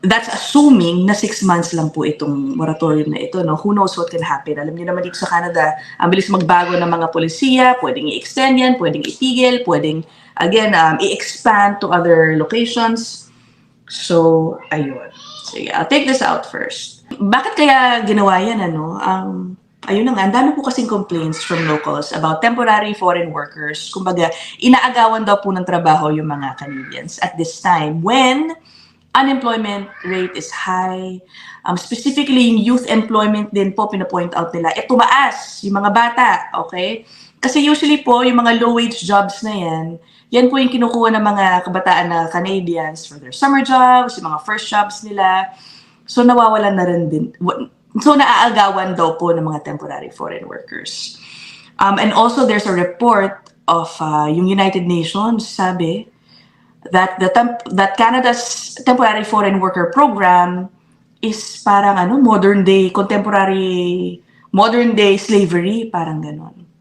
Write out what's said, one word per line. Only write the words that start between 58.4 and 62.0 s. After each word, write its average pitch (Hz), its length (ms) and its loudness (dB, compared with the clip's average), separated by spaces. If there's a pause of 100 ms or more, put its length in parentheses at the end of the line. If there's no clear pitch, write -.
temporary 226 400 2
foreign 202 320 0
worker 180 380 -2
program 185 760 2 (560)
is - 400 -8
parang, 202 320 4
ano, 202 240 2